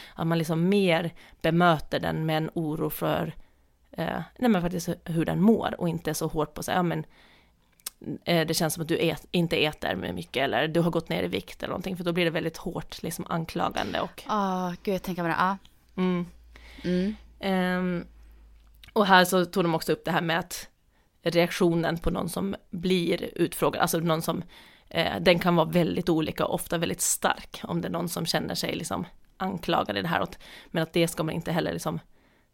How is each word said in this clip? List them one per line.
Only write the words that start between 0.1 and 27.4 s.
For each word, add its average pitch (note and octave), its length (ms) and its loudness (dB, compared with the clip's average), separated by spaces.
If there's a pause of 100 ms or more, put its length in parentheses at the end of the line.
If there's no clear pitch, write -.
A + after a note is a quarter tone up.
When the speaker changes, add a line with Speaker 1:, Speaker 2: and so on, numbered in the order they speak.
Speaker 1:
Att E3 120 -2
man E3 120 2
liksom E3 300 2
mer F3+ 420 4 (320)
bemöter E3 580 4
den D#3+ 260 -2
med D#3 100 2
en D#3 180 -2
oro D#3 360 -2
för, D#3 440 -2 (560)
eh, - 300 -4 (180)
nej B3 120 4
men F#3 120 4
faktiskt F3 260 -4 (160)
hur E3 200 0
den D#3+ 180 0
mår - 380 4
och F3 80 -2
inte D#3+ 260 -4
så E3 120 -4
hårt D#3 280 -4
på D#3+ 80 -10
sig, - 120 -2
ja F#3 80 2
men, D#3+ 220 -2 (1200)
eh, E3 220 2
det E3 80 -2
känns D#3+ 200 0
som E3 80 -6
att D3+ 60 -6
du E3 100 0
ät-, - 320 -2
inte E3 340 2
äter - 320 -4
med E2+ 180 -6
mycket F#2 300 -4
eller C3 240 0
du E3 120 2
har E3+ 100 4
gått E3 180 -2
ner F3 140 -2
i F3 60 -2
vikt - 340 -6
eller - 80 -6
någonting, F#3 260 -6
för F3 80 -8
då F3 80 0
blir F3 120 2
det E3 60 2
väldigt E3 260 -4
hårt - 460 -8
liksom - 260 -8
anklagande - 720 -2
och - 280 -8
Speaker 2:
Ja, F#3 540 -2
gud, G3+ 120 -2
jag F#3 80 -4
tänker F3 200 -6
på E3+ 60 0
det, E3 100 0
ja. F#3 180 2 (400)
Speaker 1:
Mm. F#3 300 0 (580)
Speaker 2:
Mm. F3+ 300 0 (260)
Speaker 1:
Ehm, F3+ 640 0 (880)
och G#3 140 4
här F#3 180 10
så F3+ 200 4
tog F3 200 0
de E3 100 4
också D#3+ 180 0
upp - 120 -2
det - 60 -2
här F#3 120 2
med E3 160 0
att - 300 -8 (560)
reaktionen E3+ 720 2
på E3+ 120 0
någon F3 180 -2
som F#3+ 260 -4 (160)
blir F3 680 0
utfrågad, - 440 2
alltså E3+ 160 2
någon D#3+ 240 0
som, E3+ 200 -4 (460)
eh, - 320 -2
den E3+ 180 6
kan F3 180 4
vara E3 120 4
väldigt E3+ 400 0
olika D#3+ 380 0
och - 80 -2
ofta E3+ 240 -4
väldigt E3+ 220 -4
stark - 640 -2